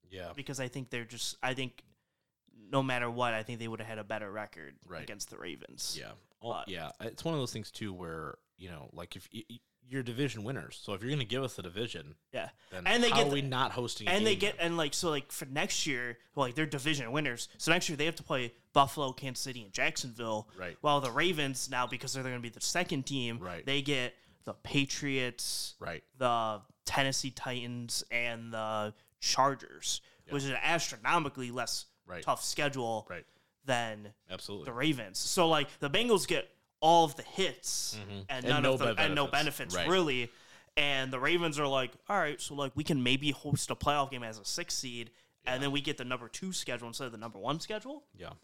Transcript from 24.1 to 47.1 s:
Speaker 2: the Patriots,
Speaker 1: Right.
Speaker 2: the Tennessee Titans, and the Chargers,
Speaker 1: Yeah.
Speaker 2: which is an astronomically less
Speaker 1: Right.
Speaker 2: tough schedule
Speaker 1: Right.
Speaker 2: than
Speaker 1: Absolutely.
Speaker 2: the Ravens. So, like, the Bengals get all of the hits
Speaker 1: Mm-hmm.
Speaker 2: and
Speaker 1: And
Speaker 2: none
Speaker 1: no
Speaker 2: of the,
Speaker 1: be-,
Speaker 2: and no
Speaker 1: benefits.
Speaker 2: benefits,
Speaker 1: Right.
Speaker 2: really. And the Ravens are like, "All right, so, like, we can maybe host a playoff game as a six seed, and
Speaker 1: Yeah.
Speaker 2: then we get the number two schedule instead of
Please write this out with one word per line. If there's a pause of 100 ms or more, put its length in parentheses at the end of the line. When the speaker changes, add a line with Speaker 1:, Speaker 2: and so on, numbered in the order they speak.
Speaker 2:
the
Patriots,
Speaker 1:
Right. (140)
Speaker 2:
the (240)
Tennessee
Titans,
and
the (260)
Chargers, (240)
Speaker 1:
Yeah.
Speaker 2:
which
is
an
astronomically
less (200)
Speaker 1:
Right.
Speaker 2:
tough
schedule
Speaker 1:
Right. (400)
Speaker 2:
than (160)
Speaker 1:
Absolutely.
Speaker 2:
the
Ravens.
So,
like,
the
Bengals
get (300)
all
of
the
hits
Speaker 1:
Mm-hmm.
Speaker 2:
and
Speaker 1:
And
Speaker 2:
none
Speaker 1:
no
Speaker 2:
of
the,
Speaker 1:
be-,
Speaker 2:
and
no
Speaker 1:
benefits.
Speaker 2:
benefits,
Speaker 1:
Right.
Speaker 2:
really. (460)
And
the
Ravens
are
like, (160)
"All
right,
so,
like,
we
can
maybe
host
a
playoff
game
as
a
six
seed, (320)
and
Speaker 1:
Yeah.
Speaker 2:
then
we
get
the
number
two
schedule
instead
of